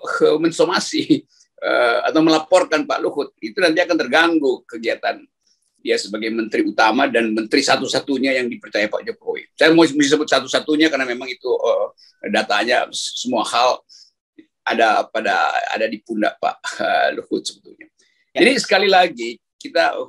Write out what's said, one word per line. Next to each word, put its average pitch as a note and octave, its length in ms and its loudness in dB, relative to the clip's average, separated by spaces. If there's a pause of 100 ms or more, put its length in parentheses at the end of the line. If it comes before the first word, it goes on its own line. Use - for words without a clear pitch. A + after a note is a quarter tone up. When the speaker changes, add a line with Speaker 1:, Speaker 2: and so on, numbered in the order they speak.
(220)
Speaker 1:
eh, D#3 160 4
mensomasi, E3 880 0 (320)
eh, A#2+ 480 2
atau D#3 160 2
melaporkan D#3+ 640 2
Pak - 160 -4
Luhut. C#3+ 400 -4
Itu - 160 -12
nanti E3+ 240 2
akan E3+ 160 0
terganggu D3 720 2
kegiatan A2+ 480 -4 (640)
dia A2+ 160 0
sebagai G#2+ 320 -6
menteri A2+ 380 -2
utama A2 420 2
dan A#2 240 0
menteri A2+ 320 0
satu-satunya C3+ 720 -2
yang B2+ 80 -2
dipercaya G#2+ 400 -4
Pak - 160 -4
Jokowi. - 560 -12
Saya D#3+ 160 6
mau E3 120 8
disebut D3 440 2
satu-satunya D3 640 0
karena C3 160 -2
memang B2 160 -8
itu, B2+ 240 -8
eh, G#2+ 380 0 (420)
datanya G#2+ 640 0
s-, - 320 -8
semua B2+ 240 -2
hal A#2+ 320 2 (880)
ada A2 420 2
pada, G2 400 0 (240)
ada A2 160 -2
di A2+ 140 -10
pundak - 340 -4
Pak, - 180 -4 (220)
eh, C#2+ 400 0
Luhut - 240 -6
sebetulnya. - 460 -16 (480)
Speaker 2:
Ya. - 100 4
Speaker 1:
Jadi A#3+ 60 6 (100)
sekali G3+ 300 2
lagi D3 480 2 (180)
kita E3 400 -2 (120)